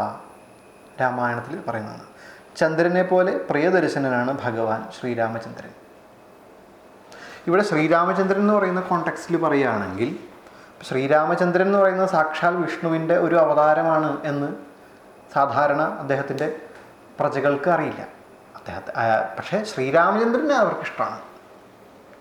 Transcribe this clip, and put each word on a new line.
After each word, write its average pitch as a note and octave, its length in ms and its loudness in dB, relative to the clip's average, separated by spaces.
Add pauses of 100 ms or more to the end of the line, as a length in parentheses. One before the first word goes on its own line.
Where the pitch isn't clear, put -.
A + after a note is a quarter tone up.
(1000)
രാമായണത്തിൽ B2 540 -2 (120)
പറയുന്നതാണ്. A2+ 380 -8 (540)
ചന്ദ്രനെ E3+ 440 2
പോലെ F3+ 300 2 (160)
പ്രിയദർശനനാണ് C#3+ 840 0 (120)
ഭഗവാൻ A2+ 360 -2 (180)
ശ്രീരാമചന്ദ്രൻ. A#2 760 -6 (1700)
ഇവിടെ F#3 160 4
ശ്രീരാമചന്ദ്രൻ F3+ 840 2
എന്ന് G#3 140 4
പറയുന്ന F#3 220 0
കോണ്ടെക്സ്റ്റിൽ E3+ 640 -2
പറയുകയാണെങ്കിൽ A#2 640 0 (800)
ശ്രീരാമചന്ദ്രൻ E3 800 2
എന്ന് G3+ 140 4
പറയുന്നത് F#3+ 280 4
സാക്ഷാൽ E3+ 460 2
വിഷ്ണുവിൻ്റെ E3 600 0 (100)
ഒരു E3 100 2
അവതാരമാണ് D#3 760 4 (120)
എന്ന് C#3+ 260 -2 (840)
സാധാരണ C#3+ 480 2 (220)
അദ്ദേഹത്തിൻ്റെ C#3 440 -4 (720)
പ്രജകൾക്ക് C#3+ 500 0
അറിയില്ല. D#3 320 0 (560)
അദ്ദേഹത്തെ, - 340 -12 (100)
ആ, - 20 2 (340)
പക്ഷേ - 260 -4
ശ്രീരാമചന്ദ്രനെ G#3 920 2
അവർക്കിഷ്ടമാണ്. D#3 640 -2 (1000)